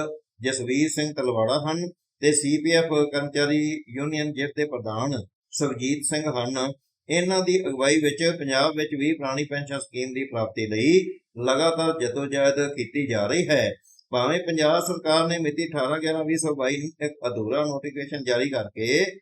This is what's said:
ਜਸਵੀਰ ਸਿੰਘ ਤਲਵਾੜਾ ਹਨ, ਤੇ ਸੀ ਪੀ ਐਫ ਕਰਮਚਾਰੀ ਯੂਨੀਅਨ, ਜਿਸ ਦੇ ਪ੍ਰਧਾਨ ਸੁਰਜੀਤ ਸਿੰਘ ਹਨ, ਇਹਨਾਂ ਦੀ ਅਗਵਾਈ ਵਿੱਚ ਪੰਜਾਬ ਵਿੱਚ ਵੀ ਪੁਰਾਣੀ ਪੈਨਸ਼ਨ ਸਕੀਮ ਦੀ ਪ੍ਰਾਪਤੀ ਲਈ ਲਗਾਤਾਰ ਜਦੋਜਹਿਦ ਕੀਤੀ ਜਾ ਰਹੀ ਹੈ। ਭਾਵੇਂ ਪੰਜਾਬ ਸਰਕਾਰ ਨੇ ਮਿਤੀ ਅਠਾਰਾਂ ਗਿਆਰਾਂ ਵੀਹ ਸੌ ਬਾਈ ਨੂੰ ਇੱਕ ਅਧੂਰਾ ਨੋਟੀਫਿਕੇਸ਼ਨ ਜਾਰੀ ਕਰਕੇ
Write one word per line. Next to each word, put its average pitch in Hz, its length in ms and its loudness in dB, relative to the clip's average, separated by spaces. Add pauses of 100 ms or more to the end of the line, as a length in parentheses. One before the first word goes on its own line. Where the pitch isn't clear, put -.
(420)
ਜਸਵੀਰ 131 480 0
ਸਿੰਘ 151 240 -2
ਤਲਵਾੜਾ 123 480 0
ਹਨ, 165 260 -4 (340)
ਤੇ 147 120 4
ਸੀ 147 300 2
ਪੀ 165 100 2
ਐਫ 165 160 6 (220)
ਕਰਮਚਾਰੀ 147 760 0
ਯੂਨੀਅਨ, 151 440 -2
ਜਿਸ 139 220 -2
ਦੇ 147 100 0
ਪ੍ਰਧਾਨ 117 580 -2 (280)
ਸੁਰਜੀਤ 135 540 -2
ਸਿੰਘ 156 220 -2
ਹਨ, 127 300 -2 (520)
ਇਹਨਾਂ 180 320 2
ਦੀ 180 180 2
ਅਗਵਾਈ 139 380 2
ਵਿੱਚ 151 260 2 (160)
ਪੰਜਾਬ 143 380 2
ਵਿੱਚ 147 180 -2
ਵੀ 143 180 0
ਪੁਰਾਣੀ 139 300 -4
ਪੈਨਸ਼ਨ 143 360 -6
ਸਕੀਮ 127 340 -8
ਦੀ 135 100 -4
ਪ੍ਰਾਪਤੀ 113 440 -4
ਲਈ 123 320 4 (400)
ਲਗਾਤਾਰ 160 640 2
ਜਦੋਜਹਿਦ 139 580 2 (140)
ਕੀਤੀ 135 340 -4
ਜਾ 107 200 0
ਰਹੀ 151 200 0
ਹੈ। 120 240 4 (400)
ਭਾਵੇਂ 131 280 2
ਪੰਜਾਬ 165 440 2
ਸਰਕਾਰ 165 440 2
ਨੇ 170 120 -2
ਮਿਤੀ 160 280 -2
ਅਠਾਰਾਂ 151 320 -2
ਗਿਆਰਾਂ 160 260 0
ਵੀਹ 160 120 0
ਸੌ 160 180 -2
ਬਾਈ 135 220 0
ਨੂੰ 147 120 -6 (160)
ਇੱਕ 147 100 -6 (120)
ਅਧੂਰਾ 117 380 -2
ਨੋਟੀਫਿਕੇਸ਼ਨ 139 580 -6
ਜਾਰੀ 123 260 0
ਕਰਕੇ 120 540 0 (180)